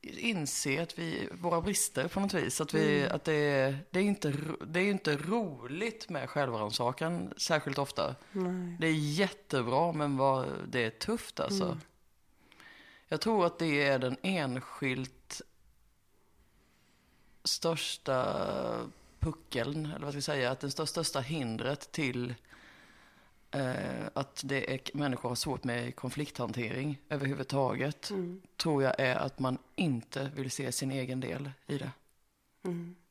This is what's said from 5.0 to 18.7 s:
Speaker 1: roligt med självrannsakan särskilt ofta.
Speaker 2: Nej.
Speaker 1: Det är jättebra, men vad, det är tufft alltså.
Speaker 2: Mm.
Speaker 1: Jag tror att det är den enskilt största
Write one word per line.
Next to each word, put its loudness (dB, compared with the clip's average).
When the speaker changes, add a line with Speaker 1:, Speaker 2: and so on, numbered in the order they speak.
Speaker 1:
roligt -2
med -4
självrannsakan 0
särskilt 0
ofta. 0
Speaker 2:
Nej. -2
Speaker 1:
Det 2
är 6
jättebra, 2
men 0
vad, 4
det 2
är 2
tufft -4
alltså. 2
Speaker 2:
Mm. -2
Speaker 1:
Jag -2
tror 4
att 0
det 4
är 6
den 2
enskilt -2
största 0